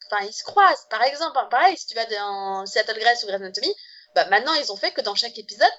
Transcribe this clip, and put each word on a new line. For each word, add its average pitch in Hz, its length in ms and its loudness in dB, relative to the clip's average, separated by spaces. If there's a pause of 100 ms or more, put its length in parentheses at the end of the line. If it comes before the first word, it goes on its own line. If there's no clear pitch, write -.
(100)
enfin, 415 140 -2
ils 415 80 -10
se - 100 -10
croisent. 370 480 4
Par 220 120 -4
exemple, 285 360 0
hein, 214 120 0
pareil, 302 260 4
si - 100 -14
tu - 80 -14
vas 226 120 -4
dans 196 600 -6
Seattle 220 320 -2
Grace 233 240 2
ou 220 40 -14
Grey's 196 140 -4
Anatomy, 202 320 -6 (440)
bah, 170 140 4
maintenant, 247 240 2
ils 285 180 -2
ont 196 40 -10
fait 339 160 -2
que 262 100 -4
dans 202 120 -6
chaque 233 240 -4
épisode, 220 300 2 (100)